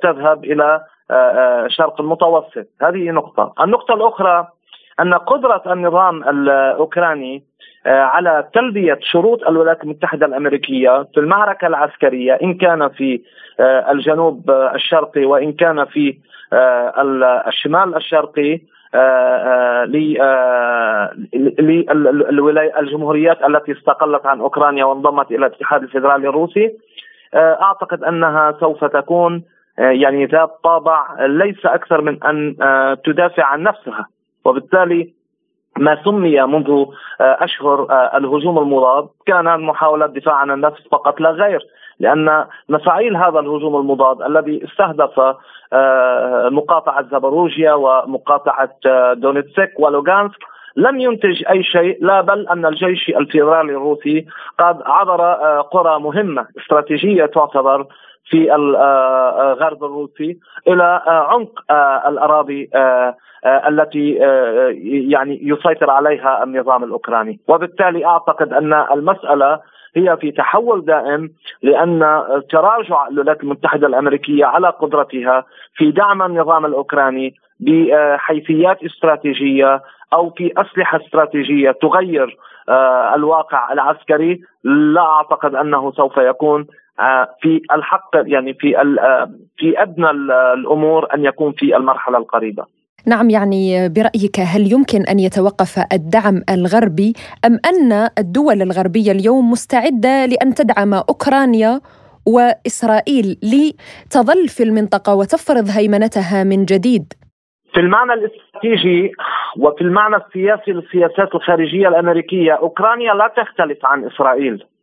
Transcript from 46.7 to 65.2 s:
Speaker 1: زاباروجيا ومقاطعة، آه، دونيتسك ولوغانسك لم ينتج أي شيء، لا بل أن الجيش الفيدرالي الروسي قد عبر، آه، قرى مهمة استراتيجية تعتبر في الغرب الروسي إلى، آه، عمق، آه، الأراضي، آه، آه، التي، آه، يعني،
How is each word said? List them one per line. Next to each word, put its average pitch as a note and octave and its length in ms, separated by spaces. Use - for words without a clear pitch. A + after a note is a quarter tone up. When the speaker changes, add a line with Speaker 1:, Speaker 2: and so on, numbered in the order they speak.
Speaker 1:
زاباروجيا D3+ 600
ومقاطعة، C3+ 1000
آه، B2+ 260
دونيتسك C#3 640
ولوغانسك D3+ 600
لم B3+ 240
ينتج G#3+ 500
أي F#3 120
شيء، F3 380
لا F#3+ 200
بل G3 280
أن F3 180
الجيش F3+ 420
الفيدرالي D3+ 640
الروسي D3 540
قد F3 260
عبر، F3 380
آه، D#3 380
قرى D#3+ 400
مهمة D3+ 460
استراتيجية D3+ 680
تعتبر C#3 600
في D#3+ 300
الغرب C3+ 1300
الروسي D3 540
إلى، F3 380
آه، D#3+ 260
عمق، A3+ 380
آه، C#3+ 380
الأراضي، C#3+ 680
آه، B2+ 420
آه، C3+ 240
التي، D3+ 560
آه، B2+ 500
يعني، C#3 580